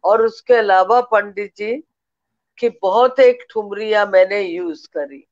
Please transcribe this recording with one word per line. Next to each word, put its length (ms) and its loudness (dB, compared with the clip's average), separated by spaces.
और 180 2
उसके 320 -2
अलावा 460 2
पंडित 560 -4
जी 280 -8
की 100 -2
बहुत 520 0
एक 300 4
ठुमरिया 560 -4
मैंने 340 2
यूज़ 480 -8
करी। 440 -10